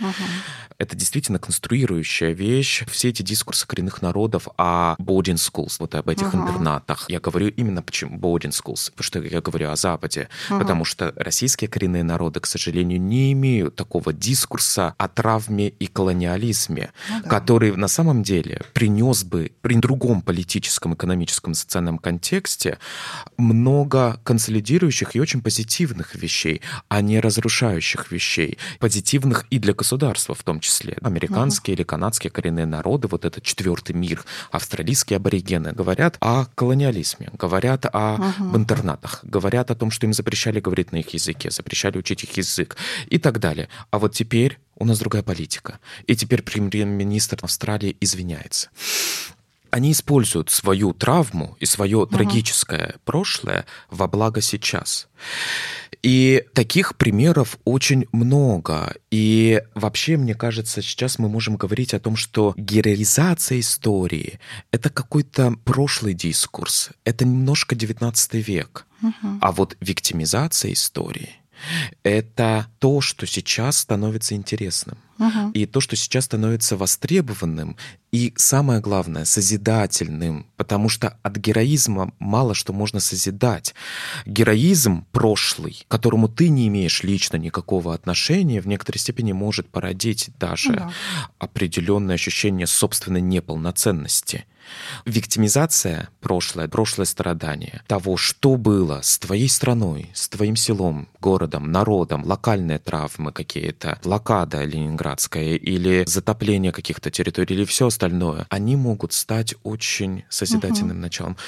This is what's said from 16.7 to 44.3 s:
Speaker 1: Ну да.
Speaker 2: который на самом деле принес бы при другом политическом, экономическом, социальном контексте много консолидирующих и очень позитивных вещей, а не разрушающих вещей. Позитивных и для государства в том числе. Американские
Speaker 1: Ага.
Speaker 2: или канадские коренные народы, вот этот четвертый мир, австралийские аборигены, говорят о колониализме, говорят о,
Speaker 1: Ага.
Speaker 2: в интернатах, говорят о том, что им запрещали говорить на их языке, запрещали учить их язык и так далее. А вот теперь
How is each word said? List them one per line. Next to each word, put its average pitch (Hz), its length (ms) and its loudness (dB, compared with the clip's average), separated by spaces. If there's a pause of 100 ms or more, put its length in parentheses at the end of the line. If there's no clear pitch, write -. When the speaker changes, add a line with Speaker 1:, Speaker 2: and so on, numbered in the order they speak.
Speaker 1:
Ну 214 140 -4
да. 175 80 -10
Speaker 2:
который 110 460 4
на 98 120 0
самом 147 360 4
деле 90 400 -2 (100)
принес 110 500 2
бы 85 280 -4 (100)
при 120 140 2
другом 120 480 2
политическом, 87 720 -2
экономическом, 87 580 -2
социальном 85 460 -2
контексте 87 800 -2 (580)
много 127 840 4
консолидирующих 113 920 2
и 113 40 2
очень 131 240 0
позитивных 110 720 -2
вещей, 85 460 -2 (280)
а 104 120 6
не 107 180 4
разрушающих 110 920 0
вещей. - 460 -2 (220)
Позитивных 117 720 2
и 131 80 2
для 101 160 2
государства 131 580 0
в - 80 -10
том 78 180 -4
числе. - 440 -2
Американские 107 720 0
Speaker 1:
Ага. 85 60 -2
Speaker 2:
или - 20 0
канадские 85 480 -2
коренные 82 340 -2
народы, 87 420 0
вот 85 160 -2
этот - 200 -4
четвертый 87 500 -2
мир, 87 320 -2 (240)
австралийские - 680 0
аборигены, 90 560 0
говорят 95 480 0
о 120 240 2 (100)
колониализме, 127 840 0
говорят 120 480 0
о, 107 300 0
Speaker 1:
Ага. 190 240 0
Speaker 2:
в 180 180 0
интернатах, 107 640 0
говорят 101 480 0
о 117 60 0
том, 113 160 -2
что - 160 0
им 107 60 4
запрещали 107 460 0
говорить 90 320 0
на 82 60 -2
их 80 160 -4
языке, - 380 -4
запрещали - 480 -4
учить - 240 -6
их - 140 -14
язык - 400 -4 (300)
и - 100 0
так 123 220 2
далее. 78 280 -2 (220)
А 107 100 0
вот 101 140 2
теперь 117 460 0 (180)